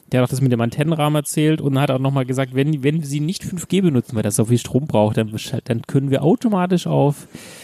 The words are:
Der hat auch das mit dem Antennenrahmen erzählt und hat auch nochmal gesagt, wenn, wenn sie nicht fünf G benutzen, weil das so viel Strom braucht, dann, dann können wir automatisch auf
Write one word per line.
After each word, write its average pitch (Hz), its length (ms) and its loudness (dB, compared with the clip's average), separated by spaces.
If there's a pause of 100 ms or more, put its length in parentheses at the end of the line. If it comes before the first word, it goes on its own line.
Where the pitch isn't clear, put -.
(120)
Der 127 80 2
hat 123 60 4
auch - 40 -6
das 127 120 -2
mit 131 100 4
dem 117 80 0
Antennenrahmen 151 560 0
erzählt 151 460 0
und 139 180 0
hat 143 100 0
auch 131 80 0
nochmal 135 280 0
gesagt, 131 280 -4
wenn, 139 280 0
wenn 151 200 0
sie 143 180 -4
nicht 156 240 -4
fünf 175 240 -8
G 185 120 2
benutzen, 143 340 2
weil 107 80 -2
das 104 140 -2
so 113 80 2
viel 120 140 2
Strom 139 280 -2
braucht, 107 300 2
dann, 110 180 -2 (300)
dann 117 180 -4
können 139 280 0
wir 135 120 0
automatisch 180 640 0
auf 143 400 0 (380)